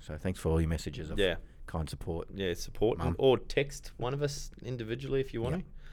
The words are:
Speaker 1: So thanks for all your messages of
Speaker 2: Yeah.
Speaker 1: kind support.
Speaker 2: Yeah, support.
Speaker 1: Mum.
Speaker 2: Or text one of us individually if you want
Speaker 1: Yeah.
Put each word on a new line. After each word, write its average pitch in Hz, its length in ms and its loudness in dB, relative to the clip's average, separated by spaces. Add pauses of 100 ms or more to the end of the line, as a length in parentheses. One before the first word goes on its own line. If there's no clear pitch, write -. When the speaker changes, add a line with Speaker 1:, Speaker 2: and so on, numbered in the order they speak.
Speaker 1:
So 76 160 -8
thanks 92 220 -2
for - 120 0
all 80 100 6
your 80 100 4
messages 78 400 -4
of - 80 0
Speaker 2:
Yeah. 90 180 4 (300)
Speaker 1:
kind 80 220 -2
support. - 460 -4
Speaker 2:
Yeah, 92 200 0
support. - 440 2
Speaker 1:
Mum. 82 200 2
Speaker 2:
Or 131 200 8
text - 580 -2
one 123 180 -2
of 143 80 -2
us 143 280 -2 (140)
individually 127 560 -2
if 131 140 -4
you 117 80 -2
want 131 140 2
Speaker 1:
Yeah. 185 60 -2 (300)